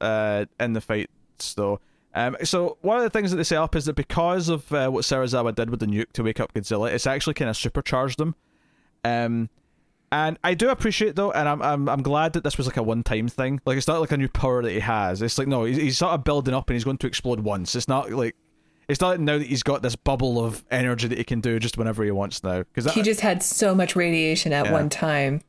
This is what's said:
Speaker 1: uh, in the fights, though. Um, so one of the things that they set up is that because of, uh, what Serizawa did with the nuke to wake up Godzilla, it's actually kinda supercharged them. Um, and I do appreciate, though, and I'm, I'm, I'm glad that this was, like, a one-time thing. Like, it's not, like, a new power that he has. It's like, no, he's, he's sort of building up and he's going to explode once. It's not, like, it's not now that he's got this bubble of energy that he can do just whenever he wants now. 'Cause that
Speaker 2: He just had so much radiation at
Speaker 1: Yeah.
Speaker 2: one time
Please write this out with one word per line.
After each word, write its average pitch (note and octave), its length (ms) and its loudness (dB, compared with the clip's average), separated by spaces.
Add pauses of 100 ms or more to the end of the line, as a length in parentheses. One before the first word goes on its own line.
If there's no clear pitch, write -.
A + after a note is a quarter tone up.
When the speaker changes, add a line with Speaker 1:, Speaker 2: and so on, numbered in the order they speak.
Speaker 1:
uh, G#2+ 460 0 (140)
in A#2+ 120 0
the A2 80 -2
fights, - 760 -6
though. G2+ 260 -2 (340)
Um, A#2+ 300 -2
so F3 360 0
one G#3 160 2
of B3 60 2
the A3 80 0
things G#3 200 0
that F#3 60 0
they D#3+ 80 0
set D#3+ 140 0
up D#3+ 180 0
is C#3+ 100 -2
that D3+ 80 -2
because E3+ 540 0
of, D3+ 240 -2
uh, C3+ 160 2
what C3 160 0
Serizawa B2 500 0
did A2+ 160 -2
with A#2+ 100 -4
the A2 60 -2
nuke G#2 280 -2
to A#2 80 -2
wake A2 180 -2
up - 140 -4
Godzilla, A2 360 -2
it's A#2 160 0
actually C#3 280 -2
kinda A#2 180 -2
supercharged C3 640 -2
them. D#3 160 0 (680)
Um, A#2 460 0 (600)
and D#3 320 0
I F3+ 120 2
do A3+ 160 2
appreciate, G#3+ 460 2
though, G3 160 0
and D3 160 2
I'm, D3 120 0
I'm, C#3+ 280 2
I'm C3+ 140 0
glad D3+ 320 2
that E3+ 100 -2
this D3 120 -2
was, C3 100 -2
like, B2 120 -2
a A#2 40 0
one-time A2+ 460 0
thing. C3+ 380 -2
Like, C3 100 2
it's C3+ 120 0
not, E3 120 2
like, D#3 120 0
a D3 40 0
new C3+ 120 0
power B2 340 2
that A#2 80 0
he G2+ 100 0
has. G2+ 400 0
It's A#2 160 0
like, C3+ 120 0
no, B2+ 160 2
he's, B2+ 120 0
he's D3+ 220 0
sort F3 160 2
of C#3 100 -2
building C3+ 300 2
up C3+ 160 -2
and B2 40 2
he's A#2 100 -2
going C3+ 140 -2
to C3 80 -4
explode B2 340 -2
once. G2+ 340 -2
It's A#2+ 140 -4
not, C3+ 240 0
like, A#2 220 -2 (540)
it's C#3+ 120 0
not F3+ 180 2
now D3 200 2
that C#3 100 -4
he's B2+ 160 -2
got C#3+ 180 0
this B2 140 -2
bubble B2+ 460 0
of A2 280 -4
energy B2 380 0
that A#2+ 100 -4
he A2+ 60 0
can A#2 160 -2
do A2+ 180 0
just A2+ 180 -4
whenever A2+ 280 -2
he G#2 80 2
wants G2 320 -4
now. F2+ 180 -2 (100)
'Cause A#2+ 120 -4
that D#3 100 0
Speaker 2:
He A3 80 2
just G#3+ 180 2
had F#3 220 0
so G3 320 2
much F3+ 220 2
radiation D#3+ 560 2
at C#3+ 140 2
Speaker 1:
Yeah. G#2 60 2
Speaker 2:
one D3 160 2
time D3 600 0